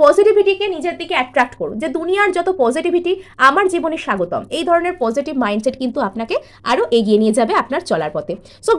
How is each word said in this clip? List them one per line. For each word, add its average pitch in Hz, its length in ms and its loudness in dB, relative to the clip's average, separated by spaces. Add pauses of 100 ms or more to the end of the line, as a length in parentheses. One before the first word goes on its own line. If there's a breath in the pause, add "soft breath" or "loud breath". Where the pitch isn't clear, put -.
পজিটিভিটিকে 403 680 4
নিজের 339 320 -4
দিকে 339 180 -6
অ্যাট্রাক্ট 254 420 0
করুন, 185 220 -6
যে 226 60 -2
দুনিয়ার 359 480 0
যত 349 120 0 (140)
পজিটিভিটি 349 500 0 (360 loud breath)
আমার 349 240 2
জীবনে 320 320 -2
স্বাগতম, 175 460 -2
এই 330 180 -4
ধরনের 349 300 2
পজিটিভ 269 360 -2 (100)
মাইন্ডসেট 214 380 -2
কিন্তু 254 180 -4
আপনাকে 220 200 -4 (500 loud breath)
আরও 294 140 2 (140)
এগিয়ে 208 240 4
নিয়ে 220 160 2
যাবে 233 240 2
আপনার 226 280 -4
চলার 160 200 -2
পথে। 156 100 -6 (460 soft breath)
So 440 120 2